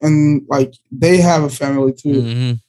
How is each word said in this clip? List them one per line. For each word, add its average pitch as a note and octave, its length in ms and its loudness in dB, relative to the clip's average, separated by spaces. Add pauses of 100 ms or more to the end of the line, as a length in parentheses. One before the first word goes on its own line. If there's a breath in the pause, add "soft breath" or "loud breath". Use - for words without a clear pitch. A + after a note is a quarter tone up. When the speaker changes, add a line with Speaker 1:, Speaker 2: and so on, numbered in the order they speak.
Speaker 1:
and, D3+ 480 2
like, C3+ 240 -2 (180)
they E3+ 280 2
have F3 240 2
a C#3+ 80 -2
family C3+ 420 -2
too. C#3 300 -2
Speaker 2:
Mm-hmm. A#2+ 300 -2 (160)